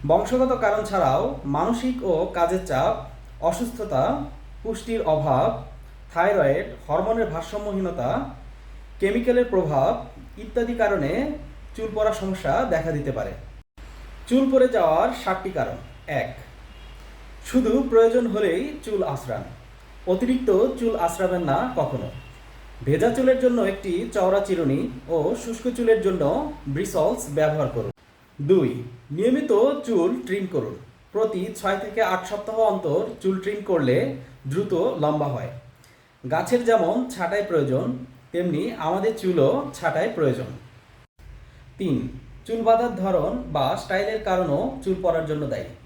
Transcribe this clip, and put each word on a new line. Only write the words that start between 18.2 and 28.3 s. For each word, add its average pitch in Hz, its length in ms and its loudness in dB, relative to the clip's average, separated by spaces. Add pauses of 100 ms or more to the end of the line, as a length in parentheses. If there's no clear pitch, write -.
হলেই 196 340 2 (220)
চুল 208 200 -2
আঁচড়ান। 131 400 -4 (640)
অতিরিক্ত 240 420 2 (280)
চুল 226 180 0
আঁচড়াবেন 175 480 0
না 143 140 2 (180)
কখনো। 131 320 -2 (760)
ভেজা 156 260 4
চুলের 254 300 4
জন্য 240 220 4
একটি 196 300 0 (220)
চওড়া 190 260 4
চিরুনি 170 400 0 (300)
ও 165 80 0 (180)
শুষ্ক 233 300 -8 (100)
চুলের 226 260 4
জন্য 185 220 2 (440)
ব্রিসলস 151 640 0
ব্যবহার 151 400 2
করুন। 113 240 -4 (460)